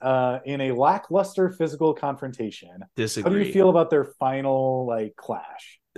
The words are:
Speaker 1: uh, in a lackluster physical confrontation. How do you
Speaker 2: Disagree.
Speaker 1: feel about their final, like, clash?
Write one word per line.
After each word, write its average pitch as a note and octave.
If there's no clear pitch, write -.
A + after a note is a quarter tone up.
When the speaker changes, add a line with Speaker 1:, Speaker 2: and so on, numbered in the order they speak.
Speaker 1:
uh, B2+
in C#3
a C3
lackluster F#3
physical D#3+
confrontation. C3+
How F2+
do F#2
you -
Speaker 2:
Disagree. F3
Speaker 1:
feel F#3+
about E3
their C#3+
final, C3
like, A2+
clash? D#2